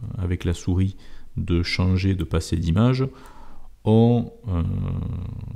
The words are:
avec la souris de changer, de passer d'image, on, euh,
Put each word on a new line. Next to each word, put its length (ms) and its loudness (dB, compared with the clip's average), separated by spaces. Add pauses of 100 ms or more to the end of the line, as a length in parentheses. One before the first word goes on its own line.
(180)
avec 260 -4
la 100 0
souris 440 0 (400)
de 260 2
changer, 520 2
de 80 -2
passer 340 -2
d'image, 480 4 (760)
on, 480 4 (180)
euh, 140 0 (920)